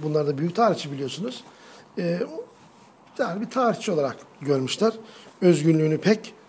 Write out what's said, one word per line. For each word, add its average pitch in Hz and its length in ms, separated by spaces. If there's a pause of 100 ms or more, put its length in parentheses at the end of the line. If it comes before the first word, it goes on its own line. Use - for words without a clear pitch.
bunlar 151 240
da 143 100
büyük 170 180
tarihçi 175 360
biliyorsunuz. 143 520 (540)
E, 175 220 (1000)
yani 196 220
bir - 80
tarihçi 233 420
olarak 139 260 (240)
görmüşler. 139 520 (480)
Özgünlüğünü 156 560
pek, 214 360 (140)